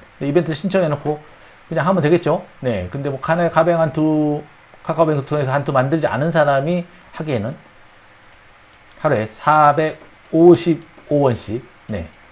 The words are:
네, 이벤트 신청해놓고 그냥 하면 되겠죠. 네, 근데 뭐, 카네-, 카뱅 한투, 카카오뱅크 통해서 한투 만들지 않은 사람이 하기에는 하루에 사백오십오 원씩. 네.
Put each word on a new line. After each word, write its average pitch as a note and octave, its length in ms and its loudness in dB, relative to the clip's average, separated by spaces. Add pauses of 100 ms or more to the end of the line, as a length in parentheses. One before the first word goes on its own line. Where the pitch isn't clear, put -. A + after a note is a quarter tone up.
(200)
네, C#3 80 -6
이벤트 D#3 260 0
신청해놓고 D3+ 640 -2 (480)
그냥 D#3+ 200 -2
하면 F#3 160 0
되겠죠. D3+ 420 0 (140)
네, G2+ 320 -4
근데 C#3 180 -6
뭐, C3+ 100 -8
카네-, E3+ 300 -2
카뱅 E3 300 2
한투, D3+ 640 0 (400)
카카오뱅크 D#3 420 0
통해서 D3 260 -2
한투 C#3+ 220 -2
만들지 C#3+ 320 0
않은 C3+ 240 -2
사람이 D#3+ 560 0 (280)
하기에는 C#3 420 -6 (1400)
하루에 A2+ 340 0
사백오십오 D#3 1900 2
원씩. A#2+ 440 -2 (220)
네. F2+ 200 -8 (240)